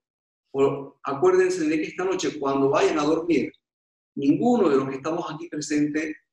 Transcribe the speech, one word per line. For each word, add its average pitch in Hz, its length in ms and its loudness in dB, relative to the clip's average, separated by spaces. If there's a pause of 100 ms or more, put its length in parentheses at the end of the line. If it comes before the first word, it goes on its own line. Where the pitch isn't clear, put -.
(520)
por, 139 500 -2
acuérdense 180 640 2
de 156 120 0
que - 120 -4
esta 180 160 -8
noche, 170 340 -2
cuando 139 300 0
vayan 156 300 2
a 147 60 0
dormir, 160 480 0 (640)
ninguno 185 520 2
de 139 80 4
los 131 120 0
que 135 80 -8
estamos 160 360 -6
aquí - 160 -12
presentes 151 680 -2 (160)